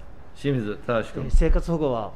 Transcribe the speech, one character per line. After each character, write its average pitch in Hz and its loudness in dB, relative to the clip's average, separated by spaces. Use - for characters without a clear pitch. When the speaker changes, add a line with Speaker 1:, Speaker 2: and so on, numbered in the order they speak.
Speaker 1:
清 139 -2
水 104 -4
正 113 -2
君。 - -6
Speaker 2:
え - -4
ー、 - -4
生 165 8
活 170 2
保 165 0
護 147 0
は 113 -2
本 95 -10